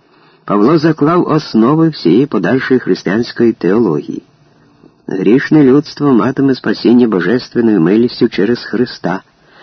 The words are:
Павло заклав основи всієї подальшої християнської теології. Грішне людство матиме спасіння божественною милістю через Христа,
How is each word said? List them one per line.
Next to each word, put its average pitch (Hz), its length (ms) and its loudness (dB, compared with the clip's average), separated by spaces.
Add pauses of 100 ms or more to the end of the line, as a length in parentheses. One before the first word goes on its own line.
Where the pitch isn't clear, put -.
(500)
Павло 104 280 2
заклав 156 500 0
основи 151 640 0
всієї 131 360 0
подальшої 120 540 -2
християнської 113 720 -2
теології. 87 720 -2 (840)
Грішне 123 560 2
людство 143 500 2
матиме 131 420 0
спасіння 117 520 2
божественною 107 760 0
милістю 113 480 2
через 117 340 -2
Христа, 98 580 -6 (420)